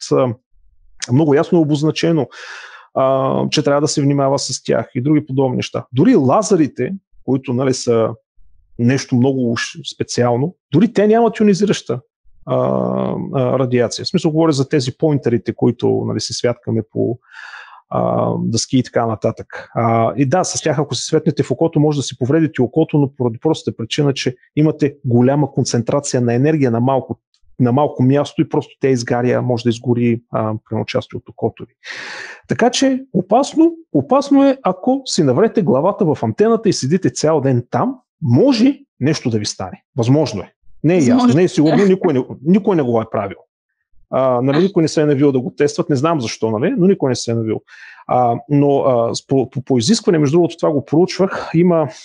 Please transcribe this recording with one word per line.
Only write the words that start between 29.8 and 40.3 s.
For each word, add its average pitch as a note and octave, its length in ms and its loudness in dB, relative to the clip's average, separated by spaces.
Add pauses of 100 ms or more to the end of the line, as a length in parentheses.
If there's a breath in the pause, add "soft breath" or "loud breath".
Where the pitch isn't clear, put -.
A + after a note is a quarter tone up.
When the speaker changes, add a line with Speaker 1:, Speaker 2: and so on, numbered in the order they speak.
Speaker 1:
а, A2 220 -2 (160)
примерно, A2 160 -4
части - 320 -6
от - 120 -18
окото - 360 -8
ви. - 80 -20 (760 loud breath)
Така - 220 0
че C4+ 340 0 (100)
опасно, C#4 600 2 (200)
опасно C#4 500 2
е, C4+ 200 2
ако B3+ 420 -2
си - 180 0
наврете G3+ 380 2
главата D#3+ 440 0
в D3 180 0
антената G#3+ 460 0
и D3 40 2
седите D3+ 360 -2
цял D3+ 320 0
ден B2+ 300 0
там, A3+ 240 -2 (260)
може A#3 580 4 (200)
нещо C3+ 300 -2
да A2 100 0
ви G#2 60 -6
стане. - 380 -10 (140)
Възможно B2 440 2